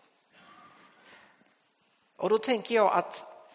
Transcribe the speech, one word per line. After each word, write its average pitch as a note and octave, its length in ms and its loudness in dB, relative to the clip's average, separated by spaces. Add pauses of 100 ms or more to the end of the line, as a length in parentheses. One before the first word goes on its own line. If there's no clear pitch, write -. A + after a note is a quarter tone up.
(2250)
Och B3+ 120 -2
då G#3+ 80 4
tänker A#3 380 -2
jag G#3 180 4
att - 380 -4 (240)